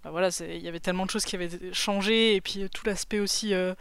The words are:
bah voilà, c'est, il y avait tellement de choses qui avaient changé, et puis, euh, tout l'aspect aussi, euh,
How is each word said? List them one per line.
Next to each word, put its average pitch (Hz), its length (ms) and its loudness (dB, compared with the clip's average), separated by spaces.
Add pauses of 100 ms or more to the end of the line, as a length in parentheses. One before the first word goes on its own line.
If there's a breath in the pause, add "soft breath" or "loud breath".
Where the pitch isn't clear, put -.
bah 151 80 -10
voilà, 180 180 2
c'est, 170 280 -6
il - 40 -10
y - 60 -8
avait 170 140 -6
tellement 185 240 0
de 190 40 -4
choses 208 140 0
qui - 140 -4
avaient 180 340 -6
changé, 214 640 4
et 190 60 2
puis, - 220 -6
euh, 190 40 -4
tout - 180 -6
l'aspect 208 360 0
aussi, 202 320 0
euh, 185 280 2